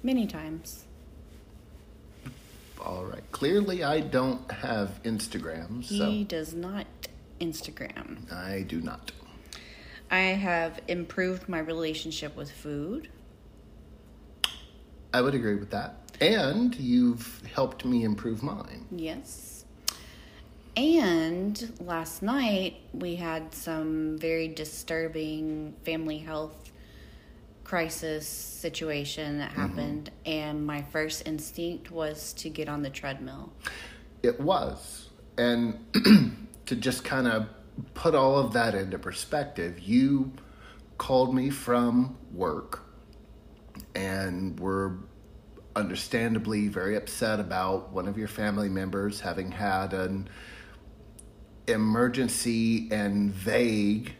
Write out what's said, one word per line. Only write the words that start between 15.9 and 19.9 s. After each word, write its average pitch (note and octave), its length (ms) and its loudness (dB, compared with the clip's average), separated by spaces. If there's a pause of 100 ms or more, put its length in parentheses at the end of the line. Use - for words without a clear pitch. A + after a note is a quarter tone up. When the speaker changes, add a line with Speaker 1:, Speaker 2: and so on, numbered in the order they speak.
Speaker 2:
And G3+ 540 4
you've B2 680 4 (120)
helped - 300 0
me B2 200 4
improve A2 380 0
mine. - 480 -6
Speaker 1:
Yes. - 720 -8 (1120)